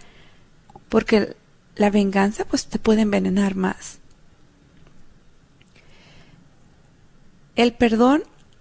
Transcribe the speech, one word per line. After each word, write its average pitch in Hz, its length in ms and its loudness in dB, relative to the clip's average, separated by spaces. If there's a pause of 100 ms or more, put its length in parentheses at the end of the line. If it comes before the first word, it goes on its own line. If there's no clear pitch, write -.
(880)
porque - 480 0 (400)
la 208 140 2
venganza, 202 540 0
pues, - 220 -4
te - 120 -8
puede 220 240 2
envenenar 196 520 0
más. - 440 -8 (3500)
El 240 200 2
perdón 247 500 2 (360)